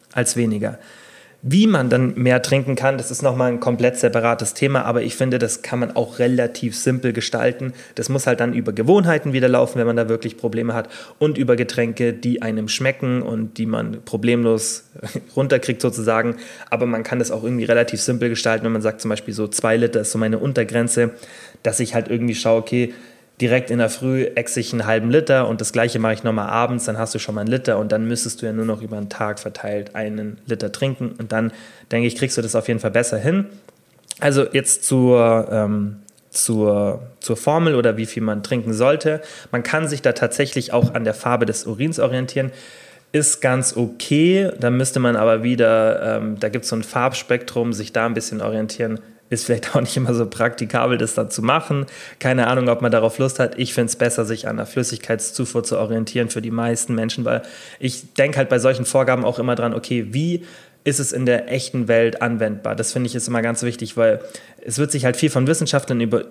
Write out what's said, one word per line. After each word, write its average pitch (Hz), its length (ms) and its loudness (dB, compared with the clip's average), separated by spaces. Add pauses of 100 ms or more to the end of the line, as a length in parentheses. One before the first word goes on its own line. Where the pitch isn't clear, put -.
(120)
als 123 240 0
weniger. 110 420 -2 (640)
Wie 180 240 6
man 147 220 4
dann 123 280 4
mehr 123 260 4
trinken 135 340 0
kann, 135 220 2
das 120 120 -8
ist 127 120 -8
nochmal 123 280 2
ein 120 100 -2
komplett 123 360 2
separates 117 560 2
Thema, 139 320 2
aber 117 200 0
ich 120 120 -4
finde, 127 220 2
das 117 240 -2
kann 123 160 -4
man 120 180 -4
auch 117 220 -2
relativ 123 580 0
simpel 127 380 0
gestalten. 120 580 -2 (220)
Das 120 160 -6
muss 135 160 0
halt 123 140 2
dann 120 120 0
über 113 220 -2
Gewohnheiten 151 580 4
wieder 127 160 4
laufen, 123 300 2
wenn 117 80 2
man 117 100 2
da 117 140 2
wirklich 113 260 -4
Probleme 113 380 -2
hat, 113 160 -4 (280)
und 151 200 0
über 123 180 4
Getränke, 120 560 0
die 120 300 -2
einem 110 260 -2
schmecken 131 540 -2
und 110 340 -6
die 113 80 -4
man 113 400 -4
problemlos 113 840 0 (200)
<laughs> - 240 -10
runterkriegt 131 460 2
sozusagen. 113 560 0 (320)
Aber 117 160 0
man 113 200 0
kann 123 140 -4
das 117 120 0
auch 110 120 -4
irgendwie 117 220 -2
relativ 117 380 2
simpel 120 260 0
gestalten, 113 380 0
wenn 113 60 0
man 110 100 -2
sagt, 110 180 -2
zum 113 80 -4
Beispiel 107 240 -4
so 104 160 -4
zwei 113 300 2
Liter 117 240 2
ist - 100 -4
so 113 60 -2
meine 110 180 0
Untergrenze, 117 760 0 (500)
dass 113 180 -2
ich 117 140 -4
halt 113 140 0
irgendwie 117 260 0
schaue, 113 260 2
„Okay, 120 320 -2 (480)
direkt 123 300 2
in 120 80 0
der 113 100 4
Früh 131 360 -2 (100)
ächze 120 260 -2
ich - 140 -4
einen 113 100 0
halben 113 260 2
Liter 135 380 4
und 110 140 -2
das - 100 -4
Gleiche 120 260 0
mache 110 140 2
ich 107 120 -4
nochmal 107 260 -2
abends, 120 340 0
dann 110 140 -4
hast 113 160 -4
du 110 40 -4
schon 107 160 -6
mal 104 60 -4
einen 110 100 -2
Liter 120 280 0
und 107 120 -2
dann 110 160 0
müsstest 117 360 -4
du 117 40 -4
ja 110 60 -4
nur 110 140 -2
noch 110 160 -4
über 110 160 -8
den 104 100 -8
Tag 104 300 -4
verteilt 104 560 -8
einen 107 500 -6
Liter 107 280 -4
trinken.“ 127 440 -4
Und 113 160 -8
dann, 113 180 0 (400)
denke 117 160 2
ich, 117 100 -2
kriegst 135 200 -2
du 123 60 0
das 110 120 -2
auf 113 140 0
jeden 113 120 0
Fall 107 100 -2
besser 117 260 0
hin. 170 300 0 (720)
Also 139 320 4
jetzt - 320 0
zur, 120 680 6
ähm, 104 460 0 (320)
zur, 104 720 2 (200)
zur - 180 -4
Formel 156 380 2
oder 117 200 4
wie 113 80 -2
viel 110 180 -6
man 104 200 -2
trinken 113 320 -2
sollte. 151 480 2 (280)
Man 120 120 -2
kann 156 260 0
sich 139 140 -6
da 123 100 4
tatsächlich 127 640 0
auch 120 180 4
an 117 120 -2
der 110 100 0
Farbe 120 320 0
des - 200 -4
Urins 131 320 -4
orientieren. 127 540 -2 (600)
Ist 151 280 0
ganz 127 340 0
okay, 165 760 2 (100)
da 123 80 2
müsste 127 320 0
man 120 160 2
aber 110 260 4
wieder, 113 760 4
ähm, 110 200 -4
da 107 120 -2
gibt's 117 180 -6
so 117 80 -2
ein 110 60 -2
Farbspektrum, 120 880 -2
sich 107 220 -6
da 113 100 2
ein 117 80 0
bisschen 110 300 -6
orientieren, 110 580 -4 (300)
ist 113 140 -4
vielleicht - 320 0
auch 127 40 4
nicht - 160 -2
immer 123 160 0
so 117 140 0
praktikabel, 120 720 0
das 117 160 -2
dann 110 160 -2
zu - 100 -6
machen. 139 460 0 (320)
Keine 127 300 2
Ahnung, 123 200 2
ob 117 140 2
man 120 80 2
darauf 113 280 2
Lust 131 200 0
hat. 120 200 0
Ich 127 140 -2
find's 117 220 0
besser, 120 300 0
sich 110 240 -6
an 110 80 -4
der 110 100 -6
Flüssigkeitszufuhr 120 960 -4
zu - 160 -2
orientieren 113 520 -2
für 110 120 -6
die 113 80 -6
meisten 117 460 -2
Menschen, 113 280 -4
weil 117 180 0 (360)
ich - 360 -8
denk 143 220 2
halt 135 120 2
bei 127 100 4
solchen 123 260 2
Vorgaben 127 400 2
auch 120 140 0
immer 123 160 0
dran, 117 180 -2
„Okay, 117 380 -4
wie 170 340 -2 (380)
ist 139 160 0
es 131 140 -4
in 127 140 -2
der 120 260 2
echten 127 360 -4
Welt 117 340 4
anwendbar?“ 107 520 -2
Das 110 200 -4
finde 123 120 -2
ich 113 80 -6
ist 123 140 -6
immer 120 140 0
ganz 117 200 -2
wichtig, 117 360 -6
weil 113 220 4 (440)
es 120 140 -6
wird 143 120 0
sich 131 140 -2
halt 123 140 2
viel 151 100 4
von 131 180 2
Wissenschaftlern 139 540 0
über-, 117 300 0